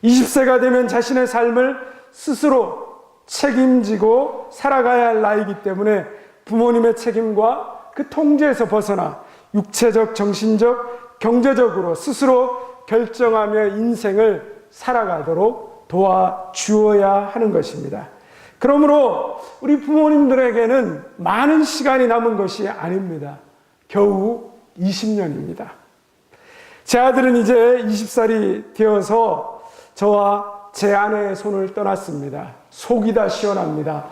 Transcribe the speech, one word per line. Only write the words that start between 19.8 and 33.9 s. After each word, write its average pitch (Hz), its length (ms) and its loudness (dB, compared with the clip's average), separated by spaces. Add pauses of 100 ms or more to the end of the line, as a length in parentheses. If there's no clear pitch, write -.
많은 277 480 2
시간이 262 420 0
남은 233 300 0
것이 196 320 -4
아닙니다. 165 680 -8 (500)
겨우 202 640 -2 (240)
이십 190 340 -4
년입니다. 170 600 -6 (1120)
제 - 140 2
아들은 254 380 4
이제 240 500 4
이십 214 220 -4
살이 214 560 0 (100)
되어서 214 880 0 (320)
저와 202 760 0
제 202 220 0
아내의 202 420 -2
손을 196 380 -6
떠났습니다. 151 800 -8 (160)
속이 220 440 -2
다 208 140 2
시원합니다. 160 840 -4